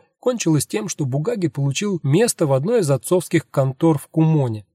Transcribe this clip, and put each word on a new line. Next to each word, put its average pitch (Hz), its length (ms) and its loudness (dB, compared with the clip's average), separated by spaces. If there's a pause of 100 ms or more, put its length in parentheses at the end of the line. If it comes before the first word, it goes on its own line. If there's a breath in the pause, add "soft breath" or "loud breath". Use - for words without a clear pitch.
(180 soft breath)
кончилось 170 480 0
тем, 208 220 -6
что 151 180 -4
Бугаги 170 420 -2
получил 143 540 -4
место 170 440 2
в 139 60 0
одной 151 280 2
из 151 100 0
отцовских 165 580 0
контор 143 500 0
в - 100 -20
Кумоне. 143 680 0